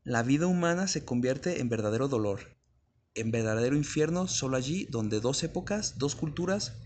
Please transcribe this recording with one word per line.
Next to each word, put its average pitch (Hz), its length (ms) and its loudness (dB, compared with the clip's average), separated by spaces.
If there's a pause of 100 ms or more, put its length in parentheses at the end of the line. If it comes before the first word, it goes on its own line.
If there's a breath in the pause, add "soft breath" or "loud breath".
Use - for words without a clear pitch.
La 120 200 2
vida 143 220 4
humana 175 420 2
se 151 160 -2
convierte 127 560 0
en 123 80 0
verdadero 113 400 2
dolor, 104 480 -2 (580)
en 113 180 -2
verdadero 113 440 2
infierno 156 520 0
solo 131 280 -2
allí 143 340 -2
donde 107 300 0
dos 127 240 0
épocas, 180 540 -4
dos 143 180 -2
culturas 180 720 -4